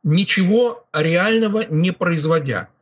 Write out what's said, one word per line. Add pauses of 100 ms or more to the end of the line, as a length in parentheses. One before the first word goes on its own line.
ничего
реального
не
производя (120)